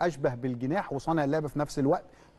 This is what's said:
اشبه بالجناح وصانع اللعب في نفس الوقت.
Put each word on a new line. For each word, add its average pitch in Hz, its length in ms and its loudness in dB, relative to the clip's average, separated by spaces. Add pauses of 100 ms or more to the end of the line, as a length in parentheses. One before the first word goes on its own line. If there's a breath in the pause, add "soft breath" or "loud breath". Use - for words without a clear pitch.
اشبه 143 340 0
بالجناح 127 580 -2
وصانع 151 320 0
اللعب 151 220 0
في 143 120 -6
نفس 147 200 -2
الوقت. 147 260 4 (340 loud breath)